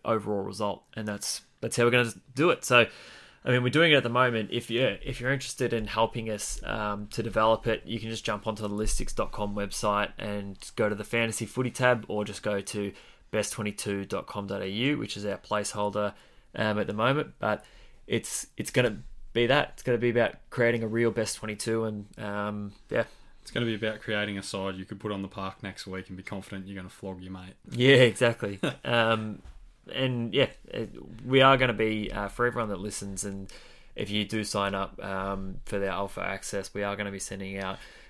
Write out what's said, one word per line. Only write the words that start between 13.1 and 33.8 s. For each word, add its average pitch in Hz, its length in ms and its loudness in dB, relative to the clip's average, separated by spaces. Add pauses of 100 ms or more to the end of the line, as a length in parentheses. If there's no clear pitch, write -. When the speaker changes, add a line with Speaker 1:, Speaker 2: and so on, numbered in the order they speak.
Speaker 1:
best 104 240 0
twenty-two 101 500 -4
dot 98 220 -4
com 101 200 -6
dot 98 140 -4
A 95 80 -4
U, 123 300 0
which 110 180 -6
is 101 80 -8
our 101 140 -4
placeholder, 104 720 -2 (420)
um, 107 240 0
at 107 80 0
the 110 60 -4
moment. 135 460 0
But 107 260 -2 (420)
it's, - 400 -2 (120)
it's - 120 -6
gonna 117 280 2 (340)
be 120 140 4
that. 139 260 4
It's - 100 -18
gonna 123 160 2
be 120 120 2
about 117 240 4 (160)
creating 117 320 2
a 113 60 -2
real 113 220 2
best 110 260 -2
twenty-two, 113 480 -2
and, 104 340 -6
um, 104 540 -4 (180)
yeah. 117 140 0 (360)
Speaker 2:
It's - 140 -14
gonna 120 100 0
be 113 100 0
about 107 280 -4
creating 104 340 -2
a 95 60 -6
side 95 320 -4
you 92 100 -8
could 98 160 -12
put 107 100 -4
on 98 120 -4
the 95 60 -6
park 95 340 -10
next 95 240 -10
week 95 220 -10
and 92 100 -12
be 95 40 -14
confident 95 440 -10
you're 98 100 -10
gonna 92 140 -12
flog 95 320 -10
your 95 100 -12
mate. 92 220 -14 (160)
Speaker 1:
Yeah, 123 260 8
exactly. 113 640 4 (120)
Speaker 2:
<laughs> - 120 -12
Speaker 1:
Um, 113 560 2 (500)
and 120 440 -2
yeah, 135 140 4 (180)
it, - 240 -6 (340)
we 131 160 6
are 135 160 10
gonna 127 160 4
be, 110 400 0
uh, 101 160 -4
for 120 160 -2
everyone 117 240 0
that 98 100 -4
listens, 98 460 -6
and 98 260 -8 (460)